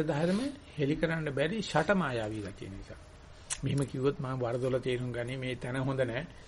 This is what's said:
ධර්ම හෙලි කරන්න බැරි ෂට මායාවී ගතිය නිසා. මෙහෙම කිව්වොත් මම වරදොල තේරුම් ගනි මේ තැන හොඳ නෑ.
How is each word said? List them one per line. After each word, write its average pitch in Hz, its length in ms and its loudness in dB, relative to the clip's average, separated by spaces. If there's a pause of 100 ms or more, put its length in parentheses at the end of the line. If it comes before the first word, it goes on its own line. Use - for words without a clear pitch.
ධර්ම 165 360 2 (320)
හෙලි 147 240 2
කරන්න 160 360 0
බැරි 151 280 2
ෂට - 340 4
මායාවී 113 500 2
ගතිය 98 260 -8
නිසා. - 300 -12 (580)
මෙහෙම 139 260 2
කිව්වොත් 135 340 2
මම 131 200 -2
වරදොල 127 420 2
තේරුම් 123 320 0
ගනි 120 260 -4
මේ 127 180 -2
තැන 123 240 -4
හොඳ 131 220 2
නෑ. 123 220 0 (240)